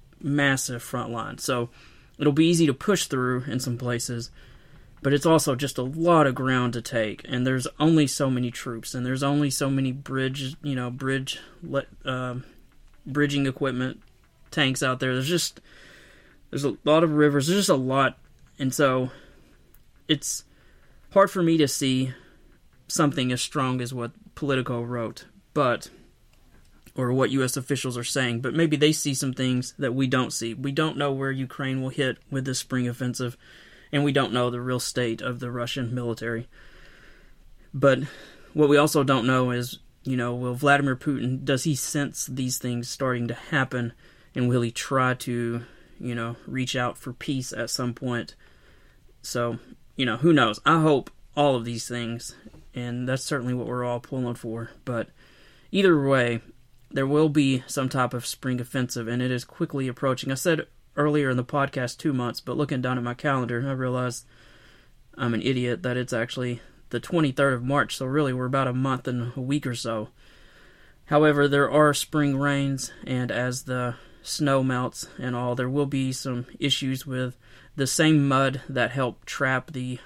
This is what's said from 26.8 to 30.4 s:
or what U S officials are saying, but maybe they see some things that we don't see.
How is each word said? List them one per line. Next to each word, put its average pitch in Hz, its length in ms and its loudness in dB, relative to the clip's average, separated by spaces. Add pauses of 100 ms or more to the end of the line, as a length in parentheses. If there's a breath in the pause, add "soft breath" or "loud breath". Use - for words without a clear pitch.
or 123 180 -2
what 131 180 4
U 131 120 2
S 123 140 0
officials 131 420 -4
are 120 60 -6
saying, 120 360 -2
but 123 140 -4
maybe 156 220 2
they 151 160 4
see 143 220 -2
some 131 180 -2
things 127 460 -2
that 123 160 -2
we 131 120 2
don't 131 260 0
see. 113 220 -6